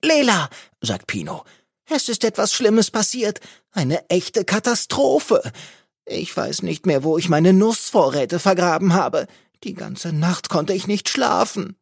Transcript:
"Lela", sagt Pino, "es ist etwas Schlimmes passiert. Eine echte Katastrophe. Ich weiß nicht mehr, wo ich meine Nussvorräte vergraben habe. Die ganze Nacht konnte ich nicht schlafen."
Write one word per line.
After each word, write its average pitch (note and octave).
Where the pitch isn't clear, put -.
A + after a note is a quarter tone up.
"Lela", B3
sagt G2+
Pino, -
"es D4+
ist A#3
etwas A3
Schlimmes A3
passiert. G#3+
Eine D3+
echte F3+
Katastrophe. A#3+
Ich -
weiß E3
nicht E3
mehr, C#3+
wo D#3+
ich F3
meine E3
Nussvorräte F3
vergraben F3
habe. D#3
Die G3+
ganze -
Nacht E3
konnte F3
ich F#3
nicht G3+
schlafen." G3+